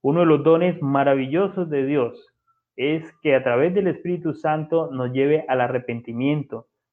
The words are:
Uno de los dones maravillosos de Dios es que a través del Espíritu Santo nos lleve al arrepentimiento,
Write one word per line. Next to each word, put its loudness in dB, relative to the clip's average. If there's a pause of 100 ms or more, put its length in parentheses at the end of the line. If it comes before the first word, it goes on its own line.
Uno 2
de 4
los 4
dones 4
maravillosos 0
de -2
Dios -2 (440)
es -4 (120)
que 4
a 2
través 2
del 0
Espíritu -4
Santo -2
nos -4
lleve 2
al 2
arrepentimiento, -4 (240)